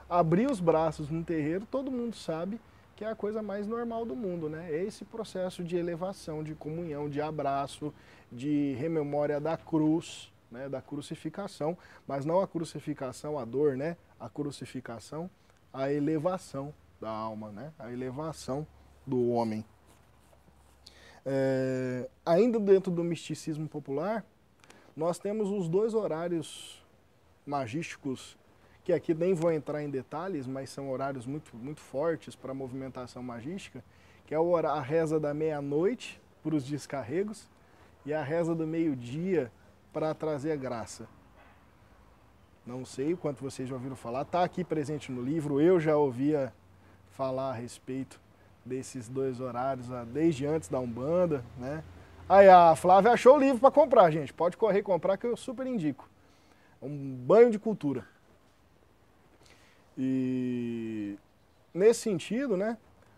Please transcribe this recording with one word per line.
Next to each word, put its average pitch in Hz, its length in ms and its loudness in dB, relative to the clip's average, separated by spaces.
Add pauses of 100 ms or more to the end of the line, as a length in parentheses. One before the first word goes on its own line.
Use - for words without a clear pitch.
abrir 175 400 2
os 240 120 -2
braços 160 500 2
no 165 140 -4
terreiro, 165 420 -2
todo 262 240 -6
mundo 240 240 -6
sabe 208 460 -8 (340)
que 208 100 -12
é 220 40 -8
a 220 80 -8
coisa 214 260 -6
mais 202 240 -8
normal 233 380 -6
do 240 100 -8
mundo, 180 340 -6
né? 160 220 -12
É 160 140 -4
esse 214 200 -10
processo 185 600 -8
de 170 120 -2
elevação, 170 680 -6
de 156 100 -8
comunhão, 151 540 -8
de 143 120 -4
abraço, 143 720 -4 (380)
de 143 480 0
rememória 147 640 -2
da 160 160 -2
cruz, 156 760 0 (180)
né? 135 180 -12
Da 135 120 -6
crucificação, - 960 -8 (300)
mas 139 180 -4
não 170 160 2
a 190 60 2
crucificação, 147 920 -8
a 120 60 -6
dor, 131 320 2
né? 160 200 -6 (240)
A 113 80 -12
crucificação, 139 1000 -10 (440)
a 135 200 -2
elevação 147 800 -2 (280)
da 110 100 -10
alma, 110 400 -8
né? 135 260 -14
A 123 140 -14
elevação 131 760 -8 (400)
do 123 260 0
homem. 110 340 -2 (1600)
É, 131 800 -2 (160)
ainda 214 360 4
dentro 190 320 4
do 170 100 -2
misticismo 156 640 -6
popular, 151 560 -6 (720)
nós 165 220 -2
temos 208 320 -2
os 196 180 -2
dois 208 260 2
horários 170 880 -4 (640)
magísticos, 139 880 -6 (480)
que 180 80 0
aqui 165 220 0
nem 170 180 0
vou 165 200 2
entrar 147 300 -4
em 147 80 -6
detalhes, 143 560 -6
mas 135 240 -8
são 139 200 -8
horários 131 340 -6
muito, 139 320 -10
muito 135 240 -12
fortes 147 540 -4
pra 127 180 -12
movimentação 131 680 -10
magística, 123 600 -12 (440)
que - 80 -6
é 156 40 0
o 170 100 4
hora-, 160 240 2
a 151 80 -2
reza 156 400 0
da 147 120 -2
meia-noite 151 880 -2 (220)
pros 156 220 0
descarregos 147 840 -6 (560)
e 139 80 -6
a 156 100 -2
reza 165 320 -2
do 160 120 -2
meio-dia 156 840 -2 (400)
pra 156 220 -2
trazer 156 380 -4
a 151 40 -2
graça. 120 520 -8 (1600)
Não 127 180 -12
sei 139 280 -4
o 185 40 -4
quanto 143 260 -6
vocês 127 260 -8
já 135 60 -8
ouviram 131 220 -10
falar, 123 280 -6
tá 175 180 0
aqui 175 220 -2
presente 147 480 -6
no 123 100 -6
livro, 143 380 -2
eu 180 180 6
já 156 180 2
ouvia 139 560 0 (580)
falar 131 400 -4
a 127 40 -6
respeito 131 640 -10 (440)
desses 127 440 -8
dois 131 320 -4
horários, 123 520 -6
ah, 120 120 -8
desde 139 420 0
antes 151 220 -2
da 139 100 -2
Umbanda, 131 640 0 (140)
né? 143 240 -8 (460)
Aí 196 200 12
a 175 280 12
Flávia 190 340 8
achou 247 260 10
o - 20 6
livro 269 220 4
pra 269 100 10
comprar, 254 400 8
gente. 151 220 -2
Pode 175 240 0
correr 214 260 4
comprar 233 340 0
que 240 100 -4
eu 233 100 -2
super 254 300 -8
indico. 175 420 -2 (720)
É 127 60 -10
um 139 280 -8
banho 180 360 8
de 214 80 0
cultura. 143 480 -4 (1900)
E 120 1200 -4 (560)
nesse 208 260 4
sentido, 220 560 -4
né, 220 220 -4 (400)